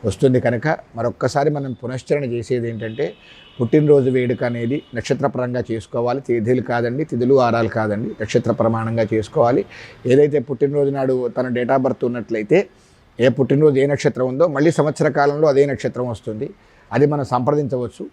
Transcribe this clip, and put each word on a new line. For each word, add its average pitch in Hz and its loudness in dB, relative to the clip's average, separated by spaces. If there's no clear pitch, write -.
వస్తుంది. 127 2
కనుక 120 -2
మరొక్కసారి 135 -2
మనం 139 -6
పునశ్చరణ 131 -6
చేసేది 120 -4
ఏంటంటే 113 -8
పుట్టినరోజు 143 4
వేడుక 127 0
అనేది 120 -4
నక్షత్రపరంగా 123 -2
చేసుకోవాలి. 120 -4
తేదీలు 120 0
కాదండి, 120 -2
తిథులు, 127 0
వారాలు 117 4
కాదండి, 110 -2
నక్షత్ర 113 0
ప్రమాణంగా 113 0
చేసుకోవాలి. 120 0
ఏదైతే 143 4
పుట్టినరోజు 139 0
నాడు 131 -2
తన 127 -4
date 123 -2
of 131 2
birth 127 -2
ఉన్నట్లయితే 120 0
ఏ 123 6
పుట్టినరోజు 135 4
ఏ 139 4
నక్షత్రం 127 0
ఉందో 135 0
మళ్ళీ 151 2
సంవత్సర 151 0
కాలంలో 147 2
అదే 143 4
నక్షత్రం 123 -4
వస్తుంది. 113 -8
అది 135 4
మనం 143 0
సంప్రదించవచ్చు, 127 -2